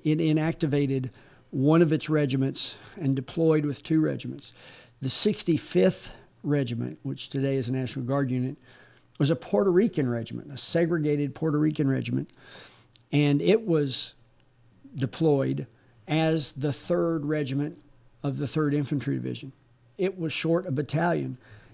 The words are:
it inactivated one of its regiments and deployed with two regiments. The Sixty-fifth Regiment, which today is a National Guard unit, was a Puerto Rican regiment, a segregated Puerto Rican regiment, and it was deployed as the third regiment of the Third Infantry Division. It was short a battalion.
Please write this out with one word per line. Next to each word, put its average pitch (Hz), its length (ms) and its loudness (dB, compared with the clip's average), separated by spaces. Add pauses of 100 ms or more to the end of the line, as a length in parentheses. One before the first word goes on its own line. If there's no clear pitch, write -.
it 156 140 2
inactivated 147 920 0 (420)
one 151 300 6
of 156 100 6
its 151 180 0
regiments 135 680 0 (180)
and 139 180 0
deployed 156 520 2
with 143 180 -6
two 160 160 2
regiments. 135 540 -4 (480)
The 135 80 -4
Sixty-fifth - 1040 0 (280)
Regiment, 123 600 -2
which 135 240 -8
today 135 300 -2
is 117 100 -2
a 127 60 -2
National 131 320 -4
Guard 135 260 0
unit, 127 240 -2 (640)
was 147 100 4
a 160 60 2
Puerto 202 340 0
Rican 175 400 2
regiment, 117 440 -6
a 127 40 -12
segregated 151 800 0
Puerto 151 240 0
Rican 151 300 2
regiment, 127 400 -2 (800)
and 147 300 4
it 220 260 2
was 147 460 0 (800)
deployed 139 720 0 (400)
as 160 460 0
the 143 180 -2
third 170 540 -2
regiment 147 520 -2 (460)
of 139 140 -2
the 143 100 -4
Third 147 260 0
Infantry 139 420 0
Division. 127 360 -6 (460)
It 185 200 -2
was 160 160 -4
short 170 320 0
a 170 60 -4
battalion. 139 640 0 (360)